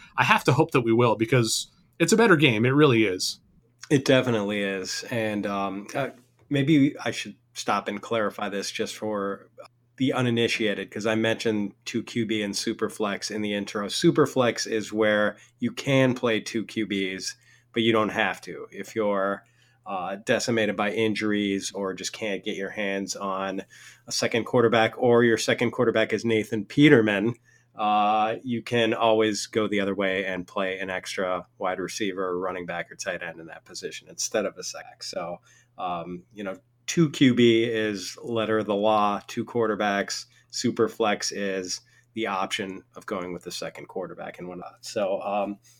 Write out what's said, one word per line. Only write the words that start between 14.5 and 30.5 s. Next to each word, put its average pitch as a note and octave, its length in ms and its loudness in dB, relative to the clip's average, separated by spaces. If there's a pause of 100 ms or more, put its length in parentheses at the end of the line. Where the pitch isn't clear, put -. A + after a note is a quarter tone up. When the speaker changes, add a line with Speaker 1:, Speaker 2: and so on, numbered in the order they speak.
Speaker 2:
is G#2 260 -4
where G#2+ 460 2 (220)
you A#2+ 120 -2
can C3+ 440 2
play A2+ 240 0
two G#2 260 -6
Q G#2+ 220 -4
Bs, F#2+ 480 -4 (360)
but A#2 120 0
you A2+ 80 4
don't G#2+ 180 4
have G2+ 320 -2
to. D#2+ 300 -14
If G2 240 -14
you're, G2+ 480 -2 (420)
uh, F#2+ 300 -6 (100)
decimated A2 500 0
by G#2 160 -2
injuries G#2 800 -2
or G2 200 -6
just F2+ 200 -10
can't G2 300 -6
get G2+ 120 -6
your F#2+ 140 -6
hands G2 460 -4
on F#2+ 480 -6 (440)
a - 40 -12
second A2+ 340 -2
quarterback, A2+ 520 4
or A#2+ 260 6
your A2+ 140 6
second A2 340 0
quarterback A2+ 420 2
is G#2+ 120 -2
Nathan A2 400 0
Peterman, A#2 680 6 (400)
uh, G#2+ 680 2
you A#2+ 200 -4
can A#2 300 2
always A2 540 4
go G#2+ 200 0
the G2 140 0
other G2 140 -2
way F#2+ 300 0
and F#2 220 -6
play F#2+ 320 -4